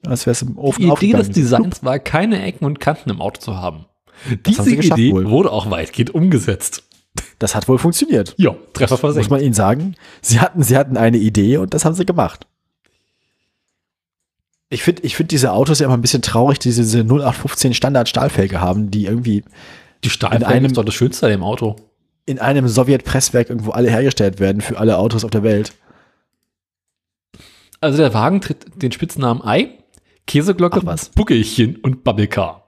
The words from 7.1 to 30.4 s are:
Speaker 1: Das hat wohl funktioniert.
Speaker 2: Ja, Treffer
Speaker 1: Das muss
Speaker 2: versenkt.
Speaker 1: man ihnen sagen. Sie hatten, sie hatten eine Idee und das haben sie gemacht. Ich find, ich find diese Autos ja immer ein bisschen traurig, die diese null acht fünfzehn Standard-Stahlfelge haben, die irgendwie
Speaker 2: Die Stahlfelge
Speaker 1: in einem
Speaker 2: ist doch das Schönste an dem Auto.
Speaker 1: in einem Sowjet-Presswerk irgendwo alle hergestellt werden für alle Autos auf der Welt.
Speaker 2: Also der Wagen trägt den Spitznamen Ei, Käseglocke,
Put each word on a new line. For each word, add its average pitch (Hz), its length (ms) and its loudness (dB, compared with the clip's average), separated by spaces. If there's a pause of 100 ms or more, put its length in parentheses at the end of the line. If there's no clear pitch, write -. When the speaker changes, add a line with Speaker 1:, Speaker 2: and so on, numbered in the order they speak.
Speaker 1:
Das 104 160 -4
hat 107 140 -4
wohl 131 100 4
funktioniert. 170 580 0
Speaker 2:
Ja, 156 140 4 (240)
Treffer - 60 -10
Speaker 1:
Das 123 100 2
muss 131 100 0
Speaker 2:
versenkt. 147 300 0
Speaker 1:
man 139 100 2
ihnen 131 140 0
sagen. 123 400 0 (260)
Sie 117 200 2
hatten, 175 220 0
sie 123 140 2
hatten 135 220 0
eine 117 180 4
Idee 107 400 2
und 185 160 -2
das 156 140 -2
haben 160 80 2
sie 180 100 -2
gemacht. 165 420 -2 (2250)
Ich 131 140 -8
find, 175 200 -2
ich 139 140 -6
find 160 140 -2
diese 131 220 2
Autos 135 280 2
ja 143 60 2
immer 127 100 4
ein 117 60 0
bisschen 120 200 0
traurig, 135 360 2
die 127 100 -2
diese 113 340 2
null 135 200 2
acht 123 160 -2
fünfzehn - 360 -2
Standard-Stahlfelge 113 840 0
haben, 95 300 0
die 101 160 -2
irgendwie 110 380 -2 (600)
Speaker 2:
Die 120 60 -2
Stahlfelge 110 340 0
Speaker 1:
in - 60 -2
einem 127 160 4
Speaker 2:
ist 127 100 0
doch 113 80 0
das 107 100 -4
Schönste - 320 0
an 107 60 4
dem 98 100 -2
Auto. 107 340 -4 (500)
Speaker 1:
in 135 120 -6
einem 131 300 0
Sowjet-Presswerk 127 800 2
irgendwo 110 240 -6
alle 120 180 2
hergestellt 113 480 0
werden 98 220 0
für 104 180 -8
alle 107 200 2
Autos 110 260 0
auf 107 60 -8
der 107 120 0
Welt. 107 300 0 (2000)
Speaker 2:
Also 147 160 0
der 143 180 4
Wagen 151 280 2
trägt - 400 -12
den 123 100 -2
Spitznamen 127 500 -4
Ei, 135 360 -2 (480)
Käseglocke, 175 560 0